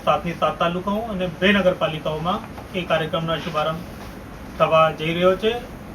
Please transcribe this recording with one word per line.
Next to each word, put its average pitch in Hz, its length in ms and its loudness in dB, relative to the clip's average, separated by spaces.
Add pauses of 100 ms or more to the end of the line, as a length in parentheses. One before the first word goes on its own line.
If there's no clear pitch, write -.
સાતની 165 260 2
સાત 156 280 -2
તાલુકાઓ 180 380 0
અને 190 320 -4 (120)
બે 196 100 6
નગરપાલિકાઓમાં 165 880 0 (380)
એ 175 40 -2
કાર્યક્રમના 160 560 0
શુભારંભ 160 400 -2 (800)
થવા 160 340 6
જઈ 160 220 -2
રહ્યો 185 220 6
છે. 220 200 2 (400)